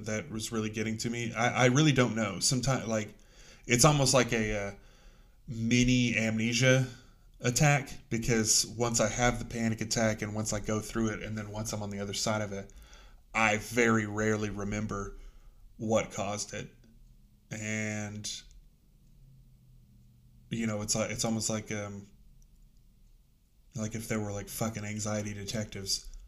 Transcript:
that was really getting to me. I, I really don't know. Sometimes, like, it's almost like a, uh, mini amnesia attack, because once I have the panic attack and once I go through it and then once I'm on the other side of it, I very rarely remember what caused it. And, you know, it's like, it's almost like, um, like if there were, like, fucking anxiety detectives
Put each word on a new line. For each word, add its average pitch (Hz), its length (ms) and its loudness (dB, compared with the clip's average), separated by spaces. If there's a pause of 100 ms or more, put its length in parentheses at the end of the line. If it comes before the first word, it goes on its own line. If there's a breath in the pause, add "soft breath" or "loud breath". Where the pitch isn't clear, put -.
that 107 260 -4
was 107 220 -8
really 110 160 -2
getting 110 300 -2
to 120 120 -2
me. 120 240 -4
I, 117 300 2
I - 20 10
really 143 260 6
don't 123 220 4
know. 101 260 -2
Sometimes, 127 460 0
like, 110 220 -2 (580 loud breath)
it's 123 180 4
almost 147 280 6
like 120 200 4
a, 107 360 0
uh, - 20 -8 (800 soft breath)
mini 123 680 4
amnesia 117 720 4 (560 loud breath)
attack, 139 480 4 (200)
because 113 560 2 (100)
once 113 240 0
I 110 80 4
have 120 300 2
the - 80 -6
panic 113 340 -2
attack 110 420 0
and 104 120 -6
once 107 180 -4
I 107 80 -2
go 107 200 -2
through 113 280 0
it 104 140 -6
and 110 160 -8
then 104 120 -8
once 107 220 -6
I'm 107 100 -4
on 101 80 -6
the 101 100 -6
other 101 140 -6
side 107 280 -2
of 101 100 -6
it, 98 180 -10 (640 soft breath)
I 110 240 2
very 113 480 2
rarely 107 440 0
remember 101 640 -6 (640 soft breath)
what 110 340 0
caused 104 420 -6
it. 101 140 -10 (800)
And, 107 800 -6 (2250)
you 113 160 -2
know, 104 160 -2
it's 104 120 -2
like, 107 160 0
it's 110 140 -4
almost 113 260 0
like, 110 220 -4
um, 101 340 -8 (1700)
like 110 180 -6
if 110 140 -6
there 110 120 0
were, 104 120 -6
like, 101 160 -8
fucking 110 360 -6
anxiety 107 500 -4
detectives 101 720 -6 (220)